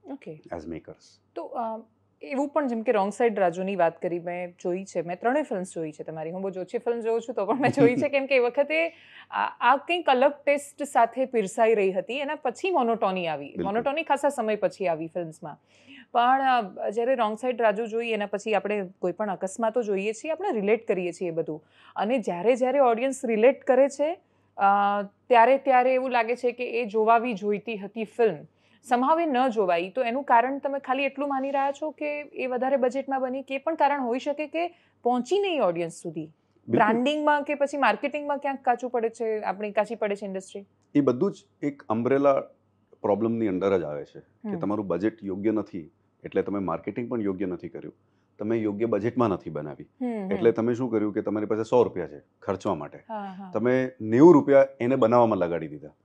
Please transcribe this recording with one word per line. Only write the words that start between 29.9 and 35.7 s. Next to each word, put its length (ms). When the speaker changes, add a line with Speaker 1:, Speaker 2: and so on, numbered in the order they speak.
Speaker 1:
એનું 200
કારણ 360
તમે 200
ખાલી 240
એટલું 260
માની 220
રહ્યા 200
છો 200
કે 300
એ 260
વધારે 300
બજેટમાં 440
બની, 200
કે 140
એ 20
પણ 180
કારણ 260
હોઈ 180
શકે 280
કે 200
પહોંચી 360
નહીં 220
ઓડિયન્સ 320